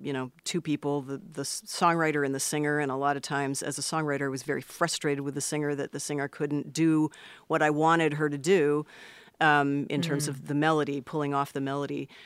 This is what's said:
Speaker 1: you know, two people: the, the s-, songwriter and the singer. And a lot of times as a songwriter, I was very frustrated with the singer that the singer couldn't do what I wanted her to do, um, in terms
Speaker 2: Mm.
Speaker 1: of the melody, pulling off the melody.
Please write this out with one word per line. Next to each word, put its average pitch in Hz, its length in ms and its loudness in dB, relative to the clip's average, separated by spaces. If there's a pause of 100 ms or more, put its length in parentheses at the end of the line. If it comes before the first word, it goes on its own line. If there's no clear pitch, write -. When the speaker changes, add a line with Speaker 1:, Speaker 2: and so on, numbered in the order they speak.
Speaker 1:
you 139 100 -6
know, 131 220 -4 (120)
two 170 180 -4
people: 147 400 -2
the, 139 180 -8 (120)
the 143 100 -6
s-, - 240 -6
songwriter 165 580 2
and 135 100 0
the 135 60 -4
singer. 147 380 0
And 143 120 0
a 131 60 -4
lot 139 200 0
of 139 60 -6
times 139 400 -2
as 151 160 -6
a 143 40 -6
songwriter, 147 420 -2
I 139 40 -2
was 131 140 -6
very 139 200 -4
frustrated 151 580 -2
with 139 140 -6
the 143 80 -4
singer 147 320 -2
that 139 180 -6
the 143 80 -8
singer 143 280 -4
couldn't 143 440 -4
do 156 380 4 (380)
what 156 120 2
I 151 80 6
wanted 156 460 4
her 151 160 0
to 143 80 -6
do, 147 480 4 (540)
um, 143 500 4
in 143 100 0
terms 147 240 -2
Speaker 2:
Mm. 147 40 -4
Speaker 1:
of 139 180 -8
the 143 80 -4
melody, 147 480 2
pulling 147 320 -4
off 139 180 -2
the 139 80 -4
melody. 139 480 -4 (180)